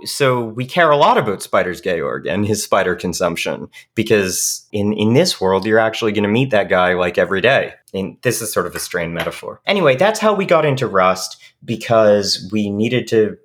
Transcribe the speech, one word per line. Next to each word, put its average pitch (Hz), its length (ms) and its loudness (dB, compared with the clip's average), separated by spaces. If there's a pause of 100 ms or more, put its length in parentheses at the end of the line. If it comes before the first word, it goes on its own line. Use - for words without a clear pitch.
so 127 400 0
we 113 200 -8
care 160 260 2
a 147 60 4
lot 214 220 4
about 107 240 -2
Spider's 90 400 -2
Georg 76 440 -4
and 95 200 -2
his 104 160 -2
spider 92 320 0
consumption, 85 720 -4 (260)
because 101 800 -2
in, 104 220 -2
in 107 180 0
this 170 260 2
world, 95 280 0
you're 110 120 4
actually 110 340 0
gonna 104 160 0
meet 131 220 0
that 98 200 0
guy, 90 240 4
like, 90 240 0
every 95 240 0
day. 107 320 2 (180)
And 95 300 -8
this 110 180 -2
is 110 120 -8
sort 90 140 -2
of 78 80 -12
a 85 60 -10
strained 82 340 -6
metaphor. - 520 -8
Anyway, 165 300 2
that's 208 240 2
how 214 120 2
we 196 140 -2
got 160 180 4
into 131 220 0
Rust, 92 500 0 (280)
because 104 840 2
we 104 200 -2
needed 110 380 -2
to, 107 360 2